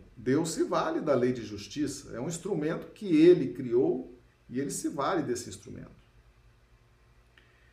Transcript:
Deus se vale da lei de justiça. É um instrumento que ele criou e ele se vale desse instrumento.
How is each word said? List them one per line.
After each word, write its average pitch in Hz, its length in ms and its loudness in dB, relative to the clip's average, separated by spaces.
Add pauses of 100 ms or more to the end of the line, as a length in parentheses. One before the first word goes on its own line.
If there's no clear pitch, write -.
(140)
Deus 135 380 0
se - 140 -2
vale 175 340 -2
da 147 160 2
lei 123 160 2
de 117 100 -6
justiça. 107 720 -8
É 110 60 -8
um 139 80 -6
instrumento 165 640 -4
que - 140 -14 (100)
ele 160 380 8
criou 131 680 0 (300)
e 123 100 -6
ele 143 120 -4
se - 180 -6
vale 156 340 -2
desse 117 240 -6
instrumento. - 480 -16 (1800)